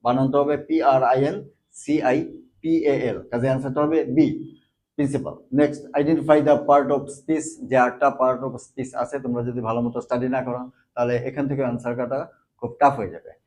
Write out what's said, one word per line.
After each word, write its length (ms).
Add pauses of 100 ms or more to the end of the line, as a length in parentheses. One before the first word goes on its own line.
বানানটা 340
হবে 200
পি 240
আর 220
আই 200
এন 200 (280)
সি 300
আই 400 (200)
পি 240
এ 80 (160)
এল। 120
কাজে 280
আনসারটা 320
হবে 240
বি, 520 (380)
প্রিন্সিপাল। 380 (200)
নেক্সট, 320
identify 560
the 160 (100)
part 240
of 100
speech, 680
যে 100
আটটা 420
part 220
of 120
speech 400
আছে, 260
তোমরা 240
যদি 180
ভালো 200
মতো 200
স্টাডি 280
না 140
করো, 280 (240)
তাহলে 200
এখান 320
থেকে 180
আনসার 300
কাটা 320 (300)
খুব 220
টাফ 160
হয়ে 140
যাবে। 200 (180)